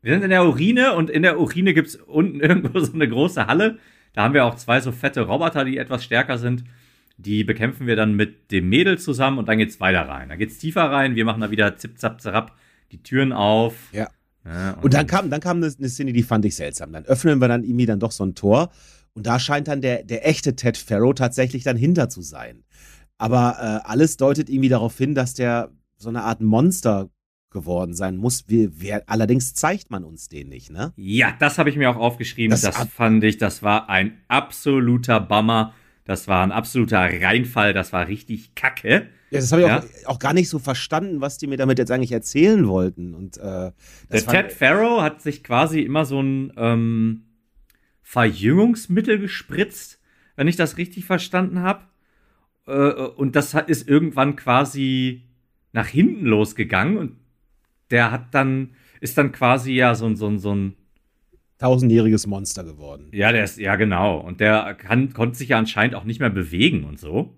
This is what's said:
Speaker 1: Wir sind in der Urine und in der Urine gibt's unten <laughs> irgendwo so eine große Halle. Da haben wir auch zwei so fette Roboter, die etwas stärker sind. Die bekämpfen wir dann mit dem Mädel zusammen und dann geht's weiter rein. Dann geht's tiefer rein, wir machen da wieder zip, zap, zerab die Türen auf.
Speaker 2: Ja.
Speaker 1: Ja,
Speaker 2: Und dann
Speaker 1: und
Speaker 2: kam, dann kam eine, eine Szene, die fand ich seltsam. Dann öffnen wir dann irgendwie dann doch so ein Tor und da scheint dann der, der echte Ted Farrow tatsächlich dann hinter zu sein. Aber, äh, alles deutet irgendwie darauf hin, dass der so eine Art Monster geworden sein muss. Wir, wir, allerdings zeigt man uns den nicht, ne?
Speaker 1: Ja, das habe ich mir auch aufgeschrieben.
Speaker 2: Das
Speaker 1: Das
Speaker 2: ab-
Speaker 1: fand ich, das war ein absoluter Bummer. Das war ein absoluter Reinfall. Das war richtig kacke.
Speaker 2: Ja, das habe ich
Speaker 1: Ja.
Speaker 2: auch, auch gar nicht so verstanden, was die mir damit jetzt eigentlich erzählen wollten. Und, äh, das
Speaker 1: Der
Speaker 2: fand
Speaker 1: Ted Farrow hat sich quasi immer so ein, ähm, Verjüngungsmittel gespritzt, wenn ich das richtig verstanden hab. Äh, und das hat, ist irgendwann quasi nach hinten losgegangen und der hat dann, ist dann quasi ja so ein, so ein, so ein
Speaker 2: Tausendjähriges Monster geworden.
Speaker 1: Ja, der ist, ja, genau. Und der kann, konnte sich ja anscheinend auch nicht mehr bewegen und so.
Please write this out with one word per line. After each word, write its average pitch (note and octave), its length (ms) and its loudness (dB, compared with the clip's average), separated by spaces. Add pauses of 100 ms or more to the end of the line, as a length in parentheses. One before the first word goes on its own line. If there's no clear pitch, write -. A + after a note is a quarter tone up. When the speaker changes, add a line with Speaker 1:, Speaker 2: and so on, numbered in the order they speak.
Speaker 1:
Wir A#2+ 120 0
sind G3 100 2
in F#3+ 60 -2
der F#3 160 4
Urine G#3+ 480 4
und D#3+ 160 0
in D#3 140 0
der D#3+ 160 2
Urine E3+ 340 2
gibt's - 220 0
unten D#3 440 -2
<laughs> - 20 0
irgendwo F3 380 2
so D3+ 140 0
eine D3+ 160 0
große C3 380 0
Halle. G3+ 320 2 (340)
Da G#2 100 0
haben C3 100 2
wir C3+ 120 6
auch A#2 100 -2
zwei B2 240 0
so B2 120 -4
fette C3+ 300 -4
Roboter, C#3 440 -2
die C3 120 -4
etwas B2+ 260 -6
stärker B2 340 -2
sind. B2 260 -2 (540)
Die G#2 260 -2
bekämpfen A2+ 440 -2
wir A2+ 80 2
dann G#2+ 200 2
mit - 360 -4
dem F2+ 180 0
Mädel F3+ 300 2
zusammen C3+ 400 -2
und G2+ 80 -6
dann A2 100 2
geht's G#2+ 220 0
weiter F#2 220 2
rein. C2+ 280 -10
Dann D#2 80 -14
geht's G#2+ 200 -6
tiefer D#3+ 340 -2
rein, C3+ 240 0
wir A2+ 100 2
machen A2+ 160 -2
da G#2+ 80 -4
wieder G#2 280 0
zip, - 200 -18
zap, A2+ 240 -6
zerab A2 340 -4 (360)
die - 100 -20
Türen C3 320 -2
auf. A2 400 2 (180)
Speaker 2:
Ja. G#2+ 180 -6 (360)
Speaker 1:
Ja, F#2 360 -6
Speaker 2:
Und B2+ 120 4
dann D3 80 4
Speaker 1:
und D3 60 -2
Speaker 2:
kam, F#3 240 0
dann D3 80 -4
kam F3 180 -2
eine, D#3+ 180 -2
eine C3+ 140 -6
Szene, C3 240 -6
die A#2+ 80 2
fand A2 240 0
ich F#2+ 100 -2
seltsam. D2+ 360 -10
Dann D#2+ 140 -14
öffnen C3+ 360 2
wir B2+ 60 4
dann A#2+ 160 2
irgendwie A#2+ 240 0
dann G#2 120 0
doch - 120 -2
so - 120 -6
ein F#2+ 120 -4
Tor A#2+ 340 4 (440)
und G#2+ 120 -12
da A#2+ 140 0
scheint D3 300 -2
dann C#3 120 -4
der, B2 220 -2
der A2+ 240 -4
echte D3 280 0
Ted A#2+ 220 -2
Farrow A#2+ 380 2
tatsächlich B2+ 480 -2
dann B2 140 -2
hinter D3 320 2
zu F#2 120 -14
sein. A#1 420 -18 (540)
Aber, A#2+ 380 2 (280)
äh, - 60 -16
alles D3 280 2
deutet C#3 320 0
irgendwie C3+ 200 0
darauf A#2 280 0
hin, C#3 180 -2
dass B2+ 180 -2
der A#2+ 380 -2 (260)
so A2 120 -14
eine A#2 140 -6
Art A2+ 180 -2
Monster A2 680 2 (460)
geworden F2 400 -6
sein F#2 220 -4
muss. A#2+ 300 -2
Wir, G#2 320 2
wir, G2+ 280 -6
allerdings A2+ 480 0
zeigt F3+ 340 -4
man F#2+ 140 -8
uns D#2+ 260 -20
den C#2+ 200 -16
nicht, B1+ 200 -20
ne? G2 280 -8
Speaker 1:
Ja, G2+ 420 0
das D3 180 0
habe D3+ 140 2
ich C#3 60 -4
mir C3+ 120 2
auch B2 60 0
aufgeschrieben. A#2 560 -2
Speaker 2:
Das A2+ 100 4
Speaker 1:
Das G2+ 140 0
Speaker 2:
ab- A#2 160 -4
Speaker 1:
fand A2 320 4
ich, G#2+ 160 2
das G#2 240 -2
war G#2 260 0
ein F#2+ 280 -2 (100)
absoluter B2 920 0
Bummer. A2 540 0 (300)
Das - 240 -8
war F#2 160 2
ein F#2+ 80 0
absoluter A2 480 0
Reinfall. G2+ 760 2
Das F#2+ 200 -4
war F2 140 -2
richtig - 460 -10
kacke. C3 540 0 (240)
Speaker 2:
Ja, C#3 80 -2
das B2+ 120 -2
habe E3+ 120 6
ich E3 40 6
Speaker 1:
Ja. B2+ 160 2 (220)
Speaker 2:
auch, C3+ 80 -4
auch B2 60 -6
gar C#3 140 0
nicht F3 160 4
so D3+ 100 -6
verstanden, D#3 600 -6
was C#3 180 -8
die C#3+ 80 -8
mir C3+ 100 -4
damit C3 220 2
jetzt A#2 100 0
eigentlich B2+ 220 -2
erzählen D#3 560 4
wollten. F2+ 480 -2
Und, F#2 220 -16
äh, - 40 -18
das F#2 320 -10 (380)
Speaker 1:
Der G#2+ 100 2
Speaker 2:
fand A#2+ 160 0
Speaker 1:
Ted G3 140 -2
Farrow G#3 500 2
hat D3+ 220 -4
sich D3 200 -8
quasi D3+ 360 0
immer D3 260 0
so C#3 160 -4
ein, C3+ 360 -4
ähm, A2+ 680 0 (800)
Verjüngungsmittel F3 1120 2
gespritzt, - 840 -8 (360)
wenn C#3+ 120 0
ich E3+ 100 0
das E3 200 -2
richtig F3 280 -8
verstanden F#3 580 -2
hab. G3 260 -4 (800)
Äh, C#3 240 2
und C3 440 -4
das C#3+ 200 0
hat, D#3 140 0
ist A#2+ 180 0
irgendwann C#3+ 480 2
quasi C3 880 -2 (480)
nach A2+ 160 -4
hinten E3+ 380 2
losgegangen A2 720 0
und D3 200 -8 (760)
der A#2+ 200 2
hat B2 220 -10
dann, C3+ 420 -2 (260)
ist - 160 -4
dann C#3 140 2
quasi B2+ 420 0
ja B2 220 4
so A2+ 100 -6
ein, A2 100 0
so G#2 120 -4
ein, G#2 120 -2
so G2+ 140 -2
ein G2 220 -2 (840)
Speaker 2:
Tausendjähriges A2+ 720 4
Monster G2 360 -8
geworden. D2 480 -18
Speaker 1:
Ja, G2+ 200 2
der A2 120 0
ist, G2 140 -8
ja, G2 180 -2
genau. F#2+ 440 0
Und E2+ 200 -12
der G#2+ 360 2
kann, B2+ 380 0
konnte A#2 240 -2
sich B2 120 -12
ja B2 80 2
anscheinend A2 380 0
auch F#2 80 -10
nicht A2+ 160 -8
mehr B2 100 0
bewegen F#2 540 0
und D2+ 160 -14
so. F#2 380 -6